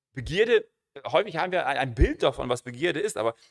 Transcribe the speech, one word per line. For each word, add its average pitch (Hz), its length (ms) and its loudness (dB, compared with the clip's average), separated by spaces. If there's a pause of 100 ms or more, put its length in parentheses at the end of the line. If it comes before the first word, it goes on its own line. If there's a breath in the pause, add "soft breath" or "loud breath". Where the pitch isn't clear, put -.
(140)
Begierde, 196 540 2 (400)
häufig 160 300 0
haben 180 140 -2
wir 175 160 0
ein, 135 100 -2
ein 127 180 -2
Bild 254 280 4
davon, 131 260 0
was 120 140 -2
Begierde 139 360 -4
ist, 208 180 -4
aber 113 180 0 (160 soft breath)